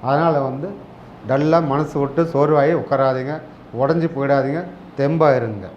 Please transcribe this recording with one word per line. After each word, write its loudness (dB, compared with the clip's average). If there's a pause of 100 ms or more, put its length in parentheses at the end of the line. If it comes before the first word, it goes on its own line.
அதனால 2 (140)
வந்து -8 (640)
டல்லா 4 (120)
மனசு -2
விட்டு 0 (100)
சோர்வாகி 4
உட்காராதீங்க, 0 (460)
உடைஞ்சு 0
போயிடாதீங்க, 0 (380)
தெம்பா 4
இருங்க. -6 (100)